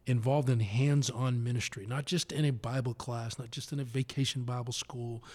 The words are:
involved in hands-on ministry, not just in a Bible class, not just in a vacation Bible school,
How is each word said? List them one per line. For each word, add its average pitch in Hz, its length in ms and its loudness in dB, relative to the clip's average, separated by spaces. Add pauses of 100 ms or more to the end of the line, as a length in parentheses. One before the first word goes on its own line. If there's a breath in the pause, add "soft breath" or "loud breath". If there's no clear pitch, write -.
involved 127 420 4
in 120 120 4
hands-on 123 840 2
ministry, 117 440 -2
not 131 200 -4
just - 240 0
in 151 140 2
a 143 80 4
Bible 120 420 -2
class, 117 420 -6
not 120 140 -10
just - 220 -6
in 139 80 -2
a 139 40 -2
vacation 127 600 0
Bible 123 280 -2
school, 117 520 -6 (100)